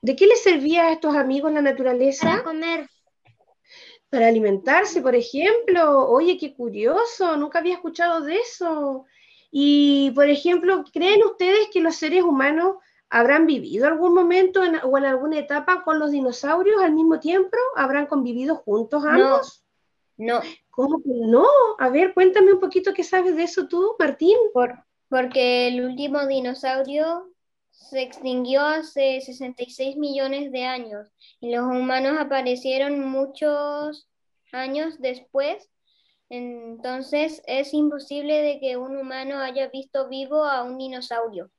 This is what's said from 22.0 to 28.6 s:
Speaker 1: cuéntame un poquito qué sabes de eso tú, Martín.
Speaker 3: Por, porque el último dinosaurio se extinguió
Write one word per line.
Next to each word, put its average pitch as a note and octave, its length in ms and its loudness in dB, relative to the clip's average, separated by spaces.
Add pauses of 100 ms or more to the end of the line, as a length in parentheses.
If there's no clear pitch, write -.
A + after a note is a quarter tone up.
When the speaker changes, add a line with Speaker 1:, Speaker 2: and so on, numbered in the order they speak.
Speaker 1:
cuéntame F#4+ 400 6
un F#4 60 4
poquito F#4 340 -2
qué F4+ 100 -4
sabes F#4 320 0
de E4 80 0
eso E4+ 240 -4
tú, F#4+ 320 -2
Martín. D#4+ 380 2 (160)
Speaker 3:
Por, B3 320 -2 (240)
porque B3+ 580 0
el B3 180 -2
último C#4 420 -6
dinosaurio C4+ 1000 -4 (420)
se - 320 -10
extinguió B3+ 580 -2